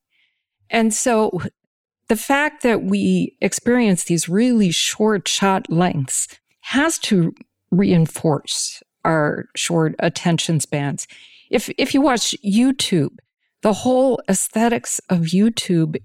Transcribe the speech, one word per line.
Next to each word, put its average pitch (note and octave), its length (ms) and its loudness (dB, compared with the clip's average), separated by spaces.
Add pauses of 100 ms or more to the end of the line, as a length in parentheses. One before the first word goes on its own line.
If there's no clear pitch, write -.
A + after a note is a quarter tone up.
(720)
And A3+ 220 2
so A3 480 0 (680)
the A3+ 80 2
fact D4 460 -2
that A#3 200 0
we F#3+ 580 0
experience A3+ 640 0
these E3+ 240 -2
really G#3+ 420 2
short G#3+ 580 -2
shot - 420 -2
lengths E3 580 -2 (320)
has D4+ 380 -2
to F3 360 0 (360)
reinforce E3+ 1120 0 (220)
our D#3+ 500 0
short D#3+ 440 0
attention E3 640 0
spans. C#3+ 460 -6 (440)
If, - 280 -2
if C#4 160 0
you C#4 60 4
watch C4+ 340 0 (100)
YouTube, G#3 720 0 (460)
the G#3 100 4
whole B3+ 560 2
aesthetics A3+ 800 0
of F3+ 120 2
YouTube E3+ 840 2